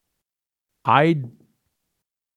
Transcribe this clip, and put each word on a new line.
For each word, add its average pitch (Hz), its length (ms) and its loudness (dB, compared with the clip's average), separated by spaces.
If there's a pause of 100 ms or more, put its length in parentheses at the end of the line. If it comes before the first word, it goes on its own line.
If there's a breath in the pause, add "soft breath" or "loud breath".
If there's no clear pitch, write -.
(840)
I, 143 380 2 (1120)